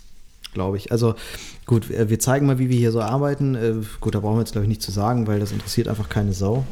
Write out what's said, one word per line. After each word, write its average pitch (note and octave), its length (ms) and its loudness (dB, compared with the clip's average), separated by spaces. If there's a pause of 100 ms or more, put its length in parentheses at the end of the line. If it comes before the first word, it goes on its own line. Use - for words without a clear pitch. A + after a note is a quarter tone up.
(540)
Glaube G2 240 -2
ich. G2 140 -6
Also A2+ 240 2 (500)
gut, A2+ 260 2
äh, A2 180 0
wir A2 100 2
zeigen C#3 260 2
mal, C3+ 140 4
wie B2+ 100 0
wir B2+ 80 4
hier A#2 160 4
so A#2 80 0
arbeiten. C#3 540 0
Äh, A2+ 180 2 (260)
gut, G#2+ 160 0
da G2+ 60 0
brauchen G#2+ 160 2
wir - 20 4
jetzt, A2+ 140 -2
glaub G#2 100 0
ich, G#2 60 2
nicht A2 120 0
zu - 100 -8
sagen, A2 360 0
weil G#2 120 2
das G#2 120 -2
interessiert G#2 380 -2
einfach G#2+ 180 -2
keine G#2 240 0
Sau. G2+ 400 0